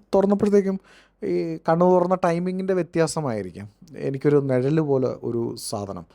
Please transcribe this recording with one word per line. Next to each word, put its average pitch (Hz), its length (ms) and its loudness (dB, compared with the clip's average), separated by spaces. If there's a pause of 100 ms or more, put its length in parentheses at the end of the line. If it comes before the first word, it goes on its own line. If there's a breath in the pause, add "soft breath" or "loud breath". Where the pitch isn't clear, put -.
(140)
തുറന്നപ്പോഴത്തേക്കും 196 680 2 (440 soft breath)
ഈ 170 320 -4
കണ്ണു 165 280 2
തുറന്ന 180 300 4 (100)
ടൈമിങ്ങിൻ്റെ 185 500 -2
വ്യത്യാസമായിരിക്കാം, 127 960 -2 (280)
എനിക്കൊരു 139 440 2
നിഴല് 135 400 0
പോലെ 135 280 0
ഒരു 117 480 -6
സാധനം 98 580 -10